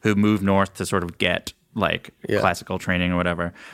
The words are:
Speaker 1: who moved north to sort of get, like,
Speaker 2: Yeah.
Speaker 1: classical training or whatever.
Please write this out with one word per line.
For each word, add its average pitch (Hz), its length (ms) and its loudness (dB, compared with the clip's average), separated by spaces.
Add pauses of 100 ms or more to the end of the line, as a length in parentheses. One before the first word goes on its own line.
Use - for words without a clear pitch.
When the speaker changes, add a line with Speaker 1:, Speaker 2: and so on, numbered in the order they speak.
Speaker 1:
who 107 120 2
moved 104 280 2
north 98 320 2
to 95 100 -6
sort 92 180 -2
of 85 140 -10
get, 87 360 -2 (200)
like, 87 380 -2 (180)
Speaker 2:
Yeah. 104 100 2
Speaker 1:
classical 92 400 0
training 90 340 0
or 87 40 0
whatever. 87 360 -2 (200)